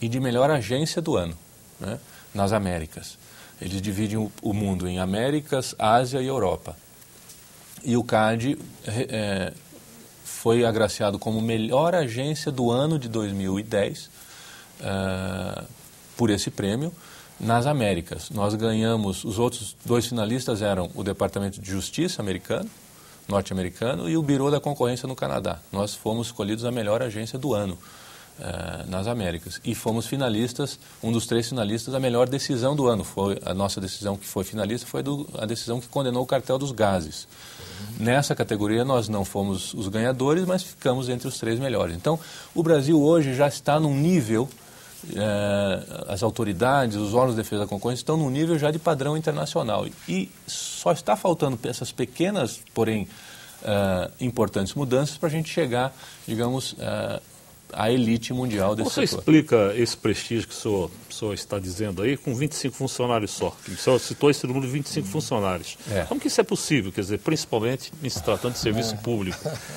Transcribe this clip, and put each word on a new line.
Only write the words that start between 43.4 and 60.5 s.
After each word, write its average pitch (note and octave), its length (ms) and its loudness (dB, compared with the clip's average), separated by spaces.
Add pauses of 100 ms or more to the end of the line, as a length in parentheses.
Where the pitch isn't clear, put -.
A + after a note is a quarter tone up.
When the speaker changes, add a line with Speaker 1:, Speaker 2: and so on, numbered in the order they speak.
Speaker 1:
está C#3+ 320 2
num D3 160 2
nível, C#3 520 4 (680)
eh, G2+ 920 0
as F#2 140 -4
autoridades, A#2 760 2
os G#2 200 -2
órgãos B2 200 6
de A2 60 0
defesa G#2 200 -2
da G2+ 60 -2
concorrência A#2 340 -4
estão D#3 160 0
num D3+ 120 2
nível D#3+ 280 2
já D3 120 2
de D#3+ 80 0
padrão D3+ 400 0
internacional. D3 680 -2 (200)
E F#3 220 -2 (160)
só - 460 -2
está G#3 240 2
faltando D#3 480 0
essas A#2+ 280 -6
pequenas, D#3+ 680 -2 (140)
porém, A2 340 2 (560)
eh, F#2+ 480 2 (100)
importantes G#2+ 540 0
mudanças C#3 420 2
pra F3 100 -2
gente D#3+ 220 -2
chegar, B2+ 420 0 (360)
digamos, A#2 520 -2
eh, G#2+ 400 -4 (540)
à G#2+ 160 0
elite A#2 440 2
mundial G#2+ 420 2
desse A2 140 0
Speaker 2:
Como - 60 -4
você C4 120 2
Speaker 1:
setor. F#2 120 -2
Speaker 2:
explica A#2+ 580 6
esse A#2 180 2
prestígio A2 500 0
que - 80 -14